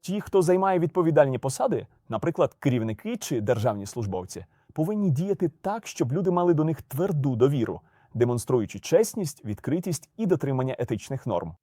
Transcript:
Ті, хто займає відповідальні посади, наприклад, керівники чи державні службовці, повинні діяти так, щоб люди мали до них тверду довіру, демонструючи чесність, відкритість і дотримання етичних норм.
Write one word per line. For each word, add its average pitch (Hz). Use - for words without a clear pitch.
Ті, 196
хто 190
займає 185
відповідальні 156
посади, 139
наприклад, -
керівники 123
чи 120
державні 107
службовці, 95
повинні 196
діяти 175
так, -
щоб 127
люди 185
мали 175
до 156
них 156
тверду 143
довіру, 117
демонструючи 120
чесність, 185
відкритість 151
і 220
дотримання 135
етичних 123
норм. 87